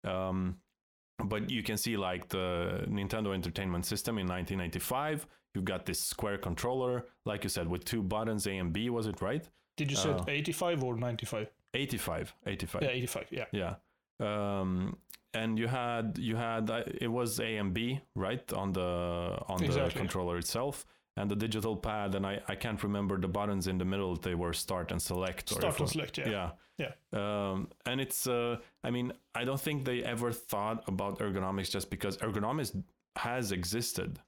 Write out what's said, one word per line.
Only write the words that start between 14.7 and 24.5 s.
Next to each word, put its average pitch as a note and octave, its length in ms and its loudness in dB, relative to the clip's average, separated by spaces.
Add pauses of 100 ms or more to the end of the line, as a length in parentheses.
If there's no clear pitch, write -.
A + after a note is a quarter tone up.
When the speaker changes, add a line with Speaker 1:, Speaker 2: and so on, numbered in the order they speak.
Speaker 1:
and A2+ 260 2
you A#2 100 2
had, A#2+ 500 0
you A2+ 180 0
had, A2+ 340 0
uh, A2+ 120 0 (180)
it A#2+ 80 2
was A2+ 320 2
A A2 180 0
M G2 140 2
B, A#2+ 280 0 (140)
right, - 380 -2
on G2 200 0
the, F2 680 0 (100)
on F#2 100 -2
the F3 80 2
Speaker 2:
Exactly. C3+ 340 2
Speaker 1:
controller F2+ 380 0
itself, B2+ 480 -2 (300)
and G#2 140 0
the G2+ 60 2
digital A2 400 0
pad, G#2 380 0
and G2 120 2
I, G2+ 220 0
I G2 80 -2
can't G#2+ 260 -2
remember G2+ 360 2
the F#2 100 2
buttons G2 400 0
in F#2 100 2
the F#2 60 2
middle. F#2+ 320 2
They F2 180 0
were E2+ 180 2